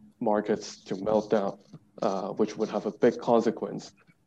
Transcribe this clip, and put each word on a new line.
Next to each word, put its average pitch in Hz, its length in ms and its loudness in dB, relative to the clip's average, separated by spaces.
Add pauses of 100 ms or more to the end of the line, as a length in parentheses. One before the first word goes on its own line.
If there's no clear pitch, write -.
(200)
markets 107 640 -2
to 104 120 -8
melt 107 340 0
down, 98 260 2 (460)
uh, 98 300 -2
which 107 260 0
would 107 100 0
have 101 160 -4
a 104 80 -2
big 117 260 4
consequence, 107 760 0 (340)